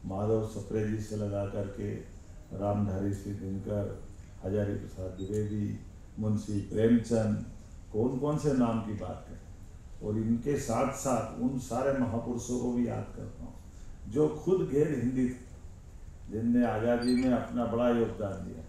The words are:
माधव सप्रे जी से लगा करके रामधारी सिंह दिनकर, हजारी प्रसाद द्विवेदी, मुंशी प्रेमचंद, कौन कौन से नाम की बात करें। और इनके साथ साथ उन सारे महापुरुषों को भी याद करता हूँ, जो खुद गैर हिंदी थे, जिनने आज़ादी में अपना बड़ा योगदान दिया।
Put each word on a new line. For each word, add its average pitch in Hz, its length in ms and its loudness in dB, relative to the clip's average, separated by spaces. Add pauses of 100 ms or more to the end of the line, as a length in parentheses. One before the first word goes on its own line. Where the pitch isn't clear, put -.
माधव 107 400 2
सप्रे 107 420 -2
जी 107 100 0
से 107 180 -4
लगा 101 300 -2
करके 101 480 -4 (640)
रामधारी 98 560 2
सिंह 101 220 -6
दिनकर, 101 680 -4 (420)
हजारी 101 300 2
प्रसाद 95 360 -6
द्विवेदी, 104 680 -2 (380)
मुंशी 104 420 0
प्रेमचंद, 110 840 4 (460)
कौन 127 260 2
कौन 147 200 2
से 143 140 4
नाम 113 280 4
की 104 120 -4
बात 92 360 -6
करें। - 140 -12 (680)
और 107 100 2
इनके 117 400 2
साथ 120 340 2
साथ 117 480 -2
उन 127 180 0
सारे 135 400 0
महापुरुषों 117 640 -2
को 123 120 0
भी 120 160 2
याद 107 180 -4 (100)
करता 104 280 -10
हूँ, - 100 -12 (540)
जो 151 200 4
खुद 160 440 2
गैर 151 160 4
हिंदी 127 400 2
थे, - 240 -8 (800)
जिनने 117 340 6
आज़ादी 120 480 4
में 127 180 6
अपना 117 320 0
बड़ा 117 240 4
योगदान 104 440 2
दिया। 90 360 -8